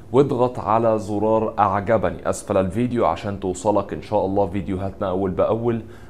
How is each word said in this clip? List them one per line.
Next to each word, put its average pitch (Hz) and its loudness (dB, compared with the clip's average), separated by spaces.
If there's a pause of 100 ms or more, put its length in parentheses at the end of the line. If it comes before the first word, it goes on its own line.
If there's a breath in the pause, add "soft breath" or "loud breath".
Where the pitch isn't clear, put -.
(120 loud breath)
واضغط 123 2
على 110 2
زرار 107 0
أعجبني 95 2
أسفل 98 -2
الفيديو 107 0
عشان 98 -2
توصلك 98 0
إن 76 -6
شاء 101 0
الله 98 2
فيديوهاتنا 95 -4
أول 95 0
بأول. 110 0 (280 loud breath)